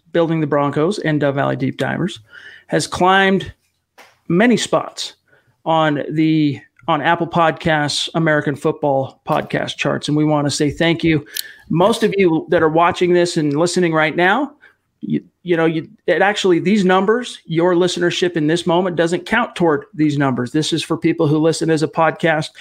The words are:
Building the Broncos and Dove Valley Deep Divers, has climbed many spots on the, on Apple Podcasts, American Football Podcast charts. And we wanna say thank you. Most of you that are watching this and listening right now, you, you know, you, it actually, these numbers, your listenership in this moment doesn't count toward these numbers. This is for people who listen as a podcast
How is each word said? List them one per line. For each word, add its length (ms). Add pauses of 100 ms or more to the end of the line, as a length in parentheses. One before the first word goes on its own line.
(120)
Building 280
the 60
Broncos 520
and 220
Dove 140
Valley 200
Deep 220
Divers, 440 (480)
has 180
climbed 640 (760)
many 280
spots 600 (500)
on 420
the, 500 (300)
on 140
Apple 240
Podcasts, 880
American 420
Football 720
Podcast 480
charts. 320
And 80
we 80
wanna 260
say 200
thank 340
you. 220 (420)
Most 340
of 140
you 320
that 140
are 80
watching 420
this 240
and 180
listening 380
right 240
now, 340 (520)
you, 200 (200)
you 140
know, 100
you, 220 (180)
it 160
actually, 360
these 260
numbers, 600
your 300
listenership 600
in 120
this 200
moment 300
doesn't 300
count 280
toward 300 (100)
these 240
numbers. 320
This 220
is 100
for 140
people 320
who 100
listen 320
as 120
a 40
podcast 640 (120)